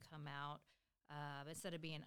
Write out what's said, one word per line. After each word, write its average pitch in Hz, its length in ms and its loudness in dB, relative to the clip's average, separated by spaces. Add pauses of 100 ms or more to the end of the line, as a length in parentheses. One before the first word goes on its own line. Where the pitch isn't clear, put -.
(100)
come 151 160 -4
out, 143 340 0 (500)
uh, 143 380 0
instead 170 260 0
of 160 80 2
being 156 240 2